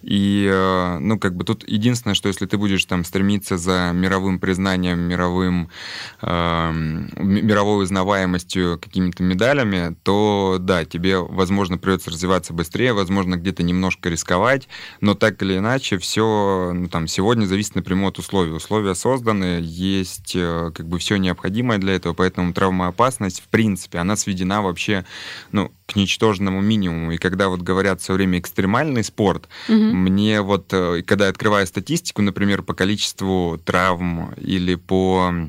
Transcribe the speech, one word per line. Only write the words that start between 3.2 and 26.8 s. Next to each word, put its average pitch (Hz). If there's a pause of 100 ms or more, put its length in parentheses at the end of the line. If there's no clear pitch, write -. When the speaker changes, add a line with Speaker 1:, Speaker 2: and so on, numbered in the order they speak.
Speaker 1:
за 90
мировым 92
признанием, 92
мировым, 90 (540)
эм, 82
ми-, 98
мировой 104
узнаваемостью, 92
какими-то 90
медалями, 95
то 98
да, 90
тебе, 92
возможно, 92
придется 92
развиваться 87
быстрее, 104
возможно, 95
где-то 87
немножко 90
рисковать, 95 (320)
но 101
так 104
или 95
иначе, 113
все, 98
ну, 90
там, 82
сегодня 107
зависит 98
напрямую 92
от -
условий. 87
Условия 98
созданы, 104
есть, 92
э, 85
как 80
бы 85
все 101
необходимое 98
для 95
этого, 87
поэтому 90
травмоопасность, 92
в -
принципе, 104
она 95
сведена 98
вообще, 92 (480)
ну, 104 (140)
к -
ничтожному 98
минимуму. 90